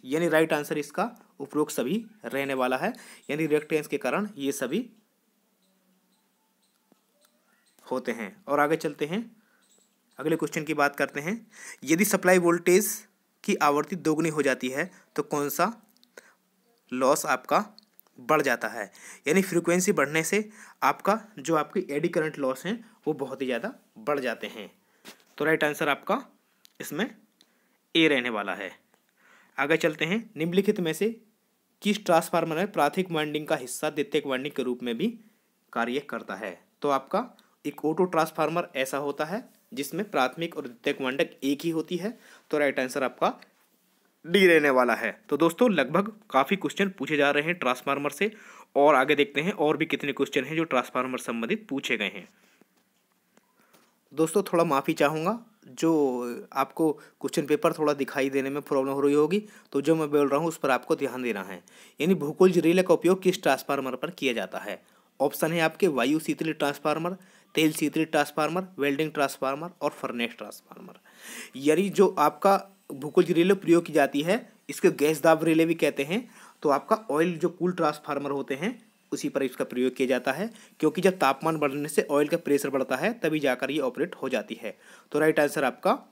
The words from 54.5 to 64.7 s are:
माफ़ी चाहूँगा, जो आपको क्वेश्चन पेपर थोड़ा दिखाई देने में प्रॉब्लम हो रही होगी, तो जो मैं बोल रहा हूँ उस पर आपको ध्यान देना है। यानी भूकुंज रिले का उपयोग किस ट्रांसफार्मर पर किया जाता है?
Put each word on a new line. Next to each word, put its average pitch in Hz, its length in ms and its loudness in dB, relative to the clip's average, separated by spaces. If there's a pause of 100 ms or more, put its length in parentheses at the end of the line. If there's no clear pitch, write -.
माफ़ी 139 300 0
चाहूँगा, 160 440 0 (300)
जो 127 840 0
आपको 143 400 0
क्वेश्चन - 540 -6
पेपर 151 260 2
थोड़ा 151 200 0
दिखाई 139 380 -2
देने 135 200 -2
में 143 120 -6
प्रॉब्लम 135 300 -2
हो 139 80 -2
रही 143 140 4
होगी, 156 280 2 (300)
तो 139 80 0
जो 160 160 2
मैं 151 140 -2
बोल 147 180 4
रहा 139 120 2
हूँ 165 80 -2
उस 156 100 -6
पर 135 120 0
आपको 127 260 0
ध्यान 127 260 -6
देना 107 200 -4
है। 92 200 -12 (380)
यानी 180 140 4
भूकुंज 160 440 4
रिले 175 240 4
का 180 120 4
उपयोग 185 280 2
किस 180 200 0
ट्रांसफार्मर 135 540 -2
पर 160 140 -8
किया 135 220 -2
जाता 95 260 -6
है? 101 240 -10 (380)